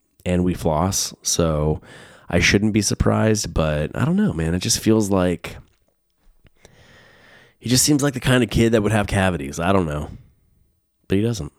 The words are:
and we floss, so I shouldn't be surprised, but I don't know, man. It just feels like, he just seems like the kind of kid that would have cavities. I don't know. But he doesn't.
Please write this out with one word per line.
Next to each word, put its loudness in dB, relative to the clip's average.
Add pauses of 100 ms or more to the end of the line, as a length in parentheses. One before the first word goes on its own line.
(240)
and 0
we 0
floss, -2 (100)
so 0 (480)
I 0
shouldn't 2
be 2
surprised, 0
but -2
I 0
don't 0
know, 0
man. -2
It -2
just -2
feels 2
like, -2 (2000)
he -10
just 2
seems 2
like -2
the -8
kind 2
of -2
kid 2
that 4
would 0
have 2
cavities. 0
I 0
don't 2
know. -6 (960)
But 0
he 2
doesn't. -4